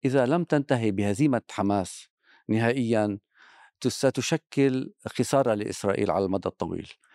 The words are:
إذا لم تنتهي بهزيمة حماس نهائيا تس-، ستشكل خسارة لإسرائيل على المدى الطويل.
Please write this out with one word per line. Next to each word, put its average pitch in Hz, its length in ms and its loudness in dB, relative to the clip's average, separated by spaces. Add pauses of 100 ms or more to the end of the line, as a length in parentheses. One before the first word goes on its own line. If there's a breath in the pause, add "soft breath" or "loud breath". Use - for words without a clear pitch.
إذا 131 200 2
لم 165 180 2
تنتهي 131 480 0
بهزيمة 104 500 2 (100)
حماس 101 560 -2 (420 soft breath)
نهائيا 113 680 0 (600 soft breath)
تس-، 131 60 0
ستشكل 135 1040 0 (140)
خسارة 127 460 0
لإسرائيل 104 580 -2
على 98 140 0
المدى 92 240 -2
الطويل. 87 420 -8 (240 loud breath)